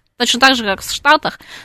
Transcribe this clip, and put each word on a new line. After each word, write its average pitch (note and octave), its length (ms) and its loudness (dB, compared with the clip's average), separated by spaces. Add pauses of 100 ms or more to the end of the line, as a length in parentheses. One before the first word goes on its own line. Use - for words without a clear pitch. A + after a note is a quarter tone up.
(200)
Точно A#3+ 200 -2
так C4 160 4
же, A#3 80 -6
как G3 180 -4
в - 100 -10
Штатах, - 460 0 (260)